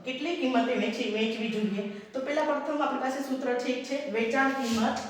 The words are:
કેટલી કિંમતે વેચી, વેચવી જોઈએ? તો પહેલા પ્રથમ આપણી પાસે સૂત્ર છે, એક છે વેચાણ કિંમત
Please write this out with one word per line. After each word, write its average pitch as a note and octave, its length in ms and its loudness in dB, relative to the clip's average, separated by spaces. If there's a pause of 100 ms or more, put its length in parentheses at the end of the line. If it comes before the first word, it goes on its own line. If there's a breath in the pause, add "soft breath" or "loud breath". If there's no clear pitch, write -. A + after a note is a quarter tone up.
કેટલી D4 320 -2
કિંમતે B3 380 2
વેચી, G#3+ 360 0
વેચવી A3 380 0
જોઈએ? G#3 400 0 (240 loud breath)
તો C4 80 -2
પહેલા D4 220 0
પ્રથમ D4 400 0
આપણી C4 180 0
પાસે C4+ 200 -2
સૂત્ર A#3+ 340 -2
છે, B3 180 0
એક B3 120 -2
છે - 260 -4
વેચાણ A#3+ 400 2
કિંમત A#3 480 2 (120)